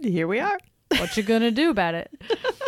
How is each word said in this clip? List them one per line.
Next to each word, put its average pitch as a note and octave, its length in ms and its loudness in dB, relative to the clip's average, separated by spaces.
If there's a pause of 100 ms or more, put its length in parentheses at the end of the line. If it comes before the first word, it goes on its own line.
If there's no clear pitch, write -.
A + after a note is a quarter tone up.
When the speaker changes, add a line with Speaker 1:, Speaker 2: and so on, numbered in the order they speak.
Speaker 1:
here F3 240 2
we G#3 140 0
are." G4 180 -2 (400)
Speaker 2:
what - 180 -4
you A3 80 0
gonna A3+ 260 2
do D4 200 2
about F3 240 0
it? - 160 -6 (200)
Speaker 1:
<laughs> - 140 -2 (240)